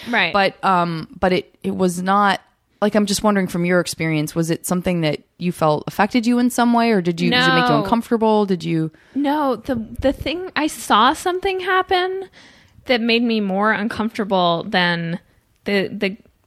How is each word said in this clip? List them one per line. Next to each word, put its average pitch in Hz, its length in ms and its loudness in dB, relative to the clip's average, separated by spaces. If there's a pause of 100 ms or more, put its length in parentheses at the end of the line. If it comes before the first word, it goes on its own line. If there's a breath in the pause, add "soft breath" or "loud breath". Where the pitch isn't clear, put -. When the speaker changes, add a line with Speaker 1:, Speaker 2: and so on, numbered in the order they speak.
Speaker 1:
Right. 196 240 0
Speaker 2:
But, 196 320 0
um, 170 440 0 (120)
but 185 140 2
it, - 280 -4
it 190 140 -4
was 180 260 0
not, 196 380 2 (400)
like, 208 140 0
I'm 208 100 2
just 196 180 -2
wondering 202 260 2
from 175 180 -2
your 180 140 4
experience, 160 540 -2
was 165 160 0
it - 140 -4
something 180 380 -2
that 151 180 -2 (160)
you 175 160 -4
felt 151 340 0
affected 214 400 0
you 240 120 2
in 247 100 2
some 240 240 2
way, 233 200 2
or 196 100 2
did 170 180 -2
you, 175 100 2
did 247 60 2
it 262 180 4
make 254 100 4
you 247 40 2
Speaker 1:
No. 226 140 4
Speaker 2:
uncomfortable? 220 640 2
Did 180 180 -2
you? 160 260 -2 (240 soft breath)
Speaker 1:
No, 277 420 0
the, 254 180 -4 (260)
the 277 140 2
thing, 359 420 -8
I 302 120 0
saw 240 440 2
something 370 480 -2
happen 370 720 0 (560 soft breath)
that 240 160 0
made 233 200 2
me 226 200 0
more 196 300 0
uncomfortable 196 920 -2
than 175 520 0 (460)
the, 202 240 -2
the, 202 280 -6 (300)